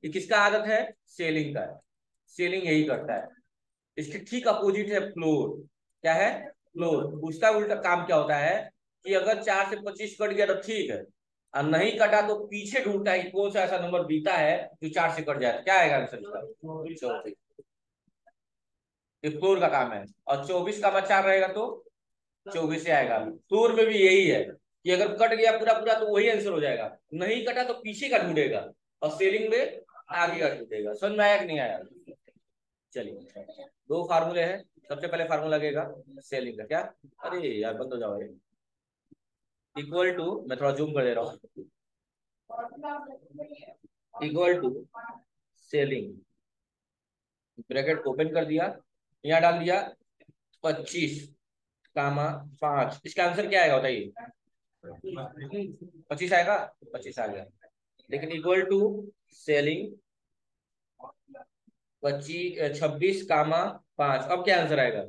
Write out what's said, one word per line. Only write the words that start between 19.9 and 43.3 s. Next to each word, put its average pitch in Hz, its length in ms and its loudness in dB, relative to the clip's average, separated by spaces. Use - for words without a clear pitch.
है। 101 140 -8
और 139 200 0
चौबीस 190 340 -2
कामा 196 200 4
चार 190 240 4
रहेगा 190 220 4
तो 214 380 -6
चौबीस 165 380 -2
से 170 80 0
आएगा। 123 340 4
फ्लोर 226 480 2
में 226 120 6
भी 220 120 2
यही 190 300 8
है 110 160 2
कि - 480 -6
अगर 202 260 2
कट 226 160 6
गया 226 260 4
पूरा 220 140 4
पूरा 220 200 2
तो 214 200 0
वही 214 160 4
आंसर 202 220 0
हो 165 80 0
जाएगा, 117 380 -2
नहीं 214 320 -2
कटा 247 180 -2
तो 247 100 -2
पीछे 233 360 -8
का 240 80 4
ढूंढेगा, 151 420 0
और 151 80 0
सेलिंग 196 420 0
में 247 300 0
आगे 170 280 0
का 151 100 2
ढूंढेगा। 107 440 -6
समझ 208 240 -4
में 208 80 4
आया 208 120 6
कि 196 80 -2
नहीं 156 140 -4
आया? 110 200 -4
चलिए, - 500 -12
दो 165 220 -2
फार्मूले 170 340 2
हैं। 190 180 -4
सबसे 143 180 -8
पहले 165 160 -2
फार्मूला 156 340 0
लगेगा 151 360 -2
सेलिंग 123 360 -8
का। 107 80 -10
क्या? 151 140 -2
अरे 170 300 -6
यार, 110 200 -2
बंद 127 200 -8
हो 120 60 -6
जाओ। 101 200 -6
Equal 165 400 0
to, 170 100 -4
मैं 127 120 -6
थोड़ा 139 120 2
जूम 147 220 -2
कर 139 100 2
दे 120 100 2
रहा 117 100 -2
हूँ, - 160 -10